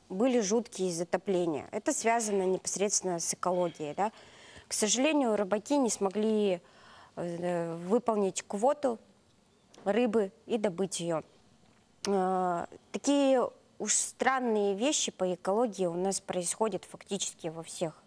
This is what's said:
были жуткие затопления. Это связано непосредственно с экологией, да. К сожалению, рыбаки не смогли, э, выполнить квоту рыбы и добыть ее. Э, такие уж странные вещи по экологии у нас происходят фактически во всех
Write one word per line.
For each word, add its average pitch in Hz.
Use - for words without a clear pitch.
были 240
жуткие 190
затопления. 175
Это 208
связано 220
непосредственно 185
с -
экологией, 175
да. 208
К -
сожалению, 254
рыбаки 208
не 247
смогли, 202
э, 170
выполнить 208
квоту 247
рыбы 208
и 220
добыть 202
ее. 165
Э, 185
такие 269
уж 208
странные 233
вещи 240
по 185
экологии 196
у 170
нас 190
происходят 180
фактически -
во 160
всех -